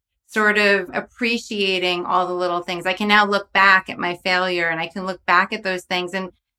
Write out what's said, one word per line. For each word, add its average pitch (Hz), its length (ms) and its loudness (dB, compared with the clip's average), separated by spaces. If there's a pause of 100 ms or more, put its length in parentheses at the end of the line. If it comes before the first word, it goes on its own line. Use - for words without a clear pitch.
(280)
sort 208 300 2
of 202 360 2
appreciating 196 1120 -4
all 180 200 0
the 180 80 -4
little 175 280 -2
things. 175 240 -6
I 185 80 0
can 208 160 -2
now 208 160 6
look 196 260 -2
back 190 380 4
at - 100 -10
my 180 160 -4
failure 180 540 0
and 160 100 -4
I 165 80 -6
can 185 180 -10
look 185 200 -8
back 185 260 2
at 214 120 -8
those 185 200 -4
things. 180 300 -4
And, 190 180 -6 (280)